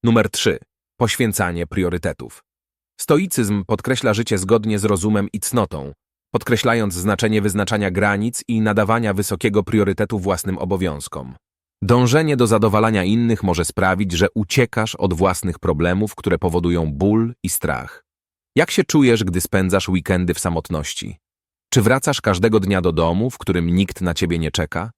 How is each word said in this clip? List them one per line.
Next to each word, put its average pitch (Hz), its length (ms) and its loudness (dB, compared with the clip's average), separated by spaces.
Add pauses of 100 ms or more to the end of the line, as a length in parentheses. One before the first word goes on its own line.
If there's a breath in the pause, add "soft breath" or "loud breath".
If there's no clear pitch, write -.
Numer 113 260 4
trzy. - 300 -2 (400)
Poświęcanie 95 680 -2
priorytetów. 87 760 -4 (560)
Stoicyzm 123 640 0
podkreśla 120 480 -2
życie 110 240 -2
zgodnie 104 420 0
z 98 40 -4
rozumem 104 500 0
i 104 60 -6
cnotą, 82 540 -4 (380)
podkreślając 117 640 0
znaczenie 104 480 0
wyznaczania 101 500 0
granic 101 560 0
i 113 140 0
nadawania 107 520 2
wysokiego 101 500 0
priorytetu 101 560 0
własnym 92 380 -2
obowiązkom. 76 760 -6 (460)
Dążenie 123 560 4
do 120 100 4
zadowalania 107 560 4
innych 113 400 2
może 87 220 0
sprawić, 92 460 0
że 87 240 2
uciekasz 113 600 0
od 92 180 0
własnych 92 460 0
problemów, 87 560 0
które 87 220 -2
powodują 85 540 0
ból 107 420 0 (100)
i 87 60 -4
strach. 67 540 -6 (520)
Jak 160 160 2
się 196 120 0
czujesz, 120 400 4
gdy 90 180 -2
spędzasz 95 480 0
weekendy 90 440 0
w - 60 -4
samotności? - 800 -6 (560)
Czy 120 80 4
wracasz 131 400 2
każdego 107 380 2
dnia 95 220 0
do 87 100 2
domu, 85 380 0
w - 80 -12
którym 87 380 0
nikt 95 260 0
na 90 120 -2
ciebie 85 260 -2
nie 78 120 -2
czeka? 85 460 -4